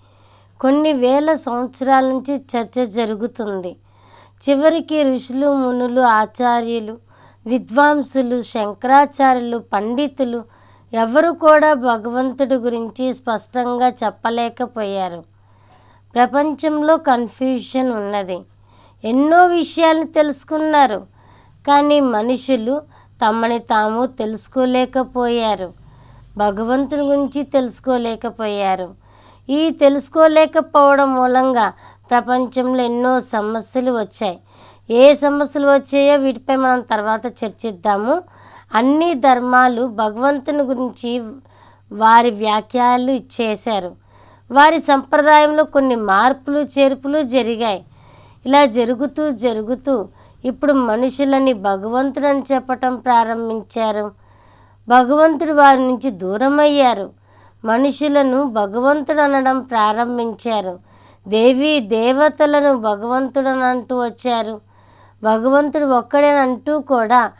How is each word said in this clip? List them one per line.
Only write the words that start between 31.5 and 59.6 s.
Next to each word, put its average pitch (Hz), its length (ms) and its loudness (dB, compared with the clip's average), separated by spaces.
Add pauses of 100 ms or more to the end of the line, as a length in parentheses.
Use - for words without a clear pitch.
ప్రపంచంలో 254 760 -2
ఎన్నో 247 360 0
సమస్యలు 226 720 -4
వచ్చాయి. 202 480 -6 (500)
ఏ 254 240 8
సమస్యలు 285 540 -2
వచ్చాయో 277 500 2
వీటిపై 269 380 -4
మనం 254 260 0
తర్వాత 220 440 -4
చర్చిద్దాము. 214 960 -4 (520)
అన్ని 302 400 2
ధర్మాలు 254 760 2
భగవంతుని 247 680 -2
గురించి 247 640 -4 (720)
వారి 226 380 4
వ్యాఖ్యలు 240 840 0
ఇచ్చేశారు. 214 840 -4 (560)
వారి 302 280 6
సంప్రదాయంలో 302 840 4
కొన్ని 269 320 0
మార్పులు 233 640 0
చేర్పులు 277 600 0
జరిగాయి. 226 640 -2 (600)
ఇలా 285 200 4
జరుగుతూ 254 640 -2
జరుగుతూ 233 760 -4 (380)
ఇప్పుడు 277 280 0
మనుషులని 262 800 0
భగవంతుడని 247 920 -2 (100)
చెప్పటం 254 420 -4
ప్రారంభించారు. 226 1160 -4 (760)
భగవంతుడు 294 640 4
వారి 277 260 6
నుంచి 254 320 -2
దూరమయ్యారు. 247 1120 0 (400)
మనుషులను 269 800 0
భగవంతుడు 262 760 -2
అనడం 269 400 0